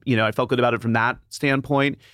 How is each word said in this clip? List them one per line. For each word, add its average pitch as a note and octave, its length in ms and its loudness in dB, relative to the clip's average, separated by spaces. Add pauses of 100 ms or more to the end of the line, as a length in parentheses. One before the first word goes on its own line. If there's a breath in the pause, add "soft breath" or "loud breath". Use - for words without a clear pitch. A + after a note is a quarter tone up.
you B2 100 2
know, A2 100 2
I G#2+ 60 0
felt B2 180 -2
good B2 100 0
about A#2+ 140 4
it A2 80 -2
from A#2 120 -2
that A#2 240 0 (120)
standpoint. C#3 680 0 (160 soft breath)